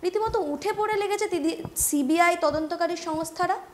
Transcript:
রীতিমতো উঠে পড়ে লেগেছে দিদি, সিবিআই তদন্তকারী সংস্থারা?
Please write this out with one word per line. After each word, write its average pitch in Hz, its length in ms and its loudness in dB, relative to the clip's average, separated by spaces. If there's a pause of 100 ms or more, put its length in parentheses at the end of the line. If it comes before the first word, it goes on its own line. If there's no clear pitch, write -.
রীতিমতো 427 360 0
উঠে 294 320 -2
পড়ে 415 240 0
লেগেছে 415 320 0
দিদি, 330 340 -2 (140)
সিবিআই 320 640 4
তদন্তকারী 330 560 0
সংস্থারা? 330 600 -2 (180)